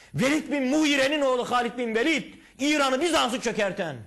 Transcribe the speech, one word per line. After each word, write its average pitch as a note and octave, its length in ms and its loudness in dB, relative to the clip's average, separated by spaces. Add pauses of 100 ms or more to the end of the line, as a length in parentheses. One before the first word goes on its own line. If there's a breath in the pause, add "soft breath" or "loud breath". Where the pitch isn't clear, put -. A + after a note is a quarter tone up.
(140 loud breath)
Velid C4+ 380 0
bin C#4+ 120 0
Muhire'nin C#4+ 580 2
oğlu B3 300 0
Halid A#3+ 260 0
bin A3+ 180 -2
Velid, B3+ 380 0 (260 loud breath)
İran'ı, C#4 420 2
Bizans'ı C4+ 400 0
çökerten F#3+ 640 -4